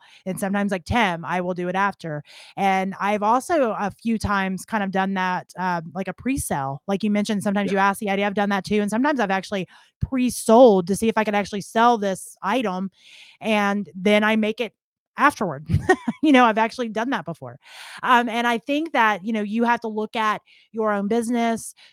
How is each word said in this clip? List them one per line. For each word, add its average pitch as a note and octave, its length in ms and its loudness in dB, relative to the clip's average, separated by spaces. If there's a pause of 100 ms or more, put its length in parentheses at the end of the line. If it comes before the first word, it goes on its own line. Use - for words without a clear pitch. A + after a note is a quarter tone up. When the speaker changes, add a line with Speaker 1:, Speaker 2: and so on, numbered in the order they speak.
(260)
Speaker 1:
And F#3 140 -6
sometimes, G3+ 320 -2
like F#3 140 -6
Tim, F3+ 400 0
I F3 160 -4
will F3+ 120 -4
do F3 160 -6
it F3+ 60 -4
after. F3+ 480 -4 (340)
And F#3+ 420 0
I've G3+ 240 -2
also B3 560 2
a G3 120 -4
few A3+ 260 -4
times F#3+ 480 -2
kind G#3+ 180 -2
of F#3+ 80 -4
done F#3+ 240 -2
that, F#3 420 -4
um, F3 380 -4
like F#3+ 120 -6
a F#3 60 -8
pre-sale. D3 720 -4
Like G3 160 -2
you G#3+ 80 0
mentioned, G#3 320 0
sometimes G3 280 -2
Speaker 2:
Yeah. - 20 -4
Speaker 1:
you G3 60 2
ask G3 200 2
the G3+ 100 -4
idea, G3 180 0
I've G3+ 80 -4
done G3+ 140 0
that G3+ 160 -2
too. G#3 160 0
And G#3 100 -2
sometimes B3+ 280 0
I've G3 120 0
actually F#3+ 360 -4 (340)
pre-sold A3+ 840 6
to G3 80 -2
see A3+ 140 0
if A3 80 0
I A3 80 2
could G#3 100 -2
actually G3+ 260 -4
sell A#3 360 2
this G3 460 -6
item. G3 480 -2 (500)
And G3+ 540 0
then G#3 280 2
I A3 140 2
make G#3+ 240 -2
it G#3+ 120 -8 (440)
afterward. F#3+ 520 0
<laughs> - 80 2 (460)
You D#4+ 80 6
know, B3+ 140 8
I've A3 120 2
actually A3+ 320 -2
done A3 220 -4
that G3+ 140 -4
before. C3 340 -12 (440)
Um, B3 240 4
and A#3 200 -2
I A#3 100 2
think D4 360 -4
that, G#3+ 300 2
you A3+ 80 -6
know, G#3+ 120 -2
you A3 220 -2
have A#3 160 2
to A#3 60 -6
look G#3+ 280 -6
at G#3+ 260 0 (300)
your A3 200 -2
own G3+ 160 -2
business, A#3 680 -2 (180)